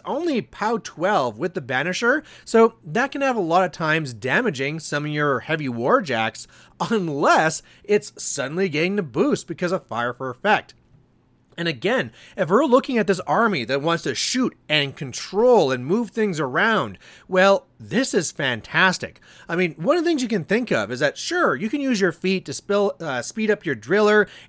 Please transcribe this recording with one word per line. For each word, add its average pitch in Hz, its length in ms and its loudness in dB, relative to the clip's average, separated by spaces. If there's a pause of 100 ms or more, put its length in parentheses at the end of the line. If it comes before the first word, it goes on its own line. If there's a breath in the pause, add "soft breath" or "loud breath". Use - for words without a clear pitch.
only 269 340 -2
pow 214 420 -4
twelve 151 560 -2
with 170 140 -4
the 180 80 -6
Banisher, 175 640 -2 (200 loud breath)
so 226 400 4
that 226 280 -2
can 277 80 -6
have 269 160 0
a 214 40 -2
lot 175 240 4
of 175 80 -2
times 156 420 -2
damaging 143 640 -2
some 147 240 -4
of 151 60 -6
your 147 300 0
heavy 151 280 -4
Warjacks, 120 800 0 (440 loud breath)
unless 175 720 2 (220 soft breath)
it's 208 280 -2 (100)
suddenly 156 480 -4
getting 175 260 0
the 202 60 -2
boost 170 440 -2
because 170 260 -4
of - 140 -4
Fire 120 280 -4
for 131 160 -6
effect. 190 440 -2 (840)
And 170 100 -2
again, 165 440 -2 (240 loud breath)
if 165 140 -2
we're 262 160 4
looking 254 320 4
at 196 80 2
this 190 140 0
army 180 440 0
that 135 160 -2
wants 165 220 0
to 135 120 -4
shoot - 400 -2 (140)
and 143 260 0
control 185 760 2
and 123 160 -2
move 208 240 0
things 202 280 -2
around, 151 600 0 (300 loud breath)
well, 190 380 4 (140)
this 147 320 -2
is 185 180 0
fantastic. 151 920 0 (280 loud breath)
I 165 80 -2
mean, 175 220 0
one 254 180 2
of 320 80 0
the 339 60 2
things 277 120 0
you 233 60 -4
can 202 160 -2
think 226 260 -2
of 110 220 0
is 123 80 -6
that, 143 160 0
sure, 302 400 0
you 208 140 -4
can 294 100 -4
use 254 180 0
your 180 140 2
feet 185 320 -2
to - 80 -10
spill, 202 480 0
uh, 131 220 -4
speed 220 280 -2
up 208 140 0
your 147 100 -2
driller 202 540 2 (200 loud breath)